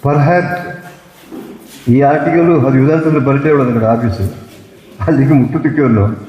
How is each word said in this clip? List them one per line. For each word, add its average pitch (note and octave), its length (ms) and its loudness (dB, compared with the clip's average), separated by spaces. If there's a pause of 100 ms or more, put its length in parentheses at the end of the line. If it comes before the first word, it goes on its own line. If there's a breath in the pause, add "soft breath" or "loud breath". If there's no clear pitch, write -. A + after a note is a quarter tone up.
Perhaps D#3+ 440 0 (1400)
ಈ C3+ 160 4
ಆರ್ಟಿಕಲ್ E3 400 2 (180)
ಅದು C3 140 2
ವಿಧಾನಸೌಧ D#3 460 2
ಬರದೇ C#3 240 0
ಉಳ್ಳದು C3+ 180 2
ನಗರ A2+ 240 0
ಆಫೀಸು, G#2 300 -2 (840)
ಅಲ್ಲಿಗೆ C#3 280 2
ಮುಟ್ಟು C#3 300 0
ತಿಕ್ಕೋನು A#2 400 0 (260)